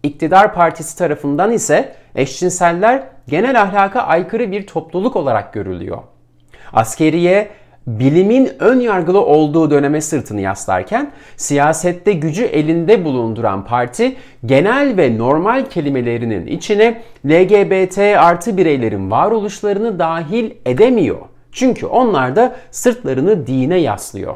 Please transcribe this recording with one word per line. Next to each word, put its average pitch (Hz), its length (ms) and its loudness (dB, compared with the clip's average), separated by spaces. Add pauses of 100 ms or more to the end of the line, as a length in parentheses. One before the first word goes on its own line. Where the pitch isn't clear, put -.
iktidar 180 520 2
partisi 160 440 -2
tarafından 160 540 -2
ise 208 420 0 (200)
eşcinseller 180 880 0 (260)
genel 226 340 2
ahlaka 196 380 0
aykırı 180 520 -2
bir 202 140 -8
topluluk 180 500 -4
olarak 123 360 -2
görülüyor. 92 460 -8 (720)
Askeriye 170 760 2 (380)
bilimin 170 720 2
ön 247 220 4
yargılı 190 440 0
olduğu 151 460 2
döneme 147 300 2
sırtını 131 400 -6
yaslarken 98 720 -4 (240)
siyasette 160 760 0
gücü 165 320 -2
elinde 165 600 2
bulunduran 113 600 -2
parti 123 520 -2 (300)
genel 214 500 2
ve 123 220 2
normal 170 520 0
kelimelerinin 120 760 -4
içine 214 560 0 (240)
L 160 160 4
G 196 280 4
B 190 180 2
T 196 300 2
artı 175 380 2
bireylerin 117 540 0
varoluşlarını 202 880 -2
dahil 165 520 -4 (160)
edemiyor. 156 520 2 (340)
Çünkü - 340 -2
onlar 151 500 0
da 240 200 2 (140)
sırtlarını 165 760 0
dine 131 300 0
yaslıyor. 104 600 -4